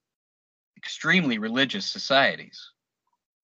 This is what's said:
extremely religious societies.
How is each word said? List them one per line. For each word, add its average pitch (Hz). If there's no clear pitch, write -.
extremely 156
religious 113
societies. 101